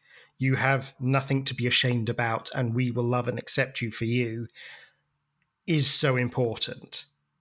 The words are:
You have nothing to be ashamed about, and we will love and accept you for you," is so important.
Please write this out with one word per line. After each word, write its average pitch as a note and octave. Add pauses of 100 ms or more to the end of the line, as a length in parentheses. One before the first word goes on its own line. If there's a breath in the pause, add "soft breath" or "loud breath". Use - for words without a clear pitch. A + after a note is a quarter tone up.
(360 soft breath)
You C3
have C3
nothing C3+
to C3
be A#2+
ashamed A#2+
about, A#2
and A#2+
we B2+
will A#2+
love A#2+
and A#2
accept -
you A2+
for -
you," A#2 (1160 loud breath)
is D3+
so C3+
important. - (360)